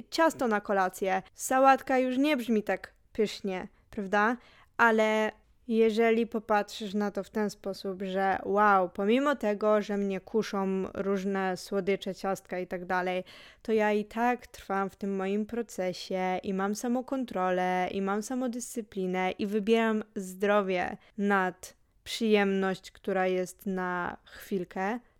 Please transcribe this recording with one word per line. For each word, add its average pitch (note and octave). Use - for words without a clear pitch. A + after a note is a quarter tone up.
ciasto D#4+
na G#3
kolację. F#3+
Sałatka C4+
już B3+
nie D4
brzmi A3
tak -
pysznie, G3
prawda? G#3
Ale A3
jeżeli A3+
popatrzysz G#3
na G#3
to G3
w -
ten G#3+
sposób, F#3+
że F#3+
wow, G3
pomimo A#3+
tego, G#3
że G3+
mnie G3
kuszą F#3+
różne F#3+
słodycze, G3
ciastka F#3+
i F3+
tak F3+
dalej, F3+
to A3+
ja G#3+
i G#3
tak A#3+
trwam G3
w -
tym G3
moim G3
procesie F#3
i F#3+
mam G3
samokontrolę, F#3
i G3
mam G3+
samodyscyplinę, G#3
i -
wybieram A3
zdrowie F#3+
nad G3
przyjemność, G3
która F#3+
jest F#3
na F3+
chwilkę, G3